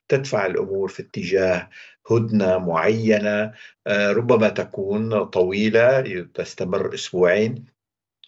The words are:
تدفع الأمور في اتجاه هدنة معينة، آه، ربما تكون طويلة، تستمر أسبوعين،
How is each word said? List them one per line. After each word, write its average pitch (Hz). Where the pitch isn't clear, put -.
تدفع 131
الأمور 95
في -
اتجاه 90
هدنة 104
معينة، 104
آه، 101
ربما 113
تكون 101
طويلة، 107
تستمر -
أسبوعين، 95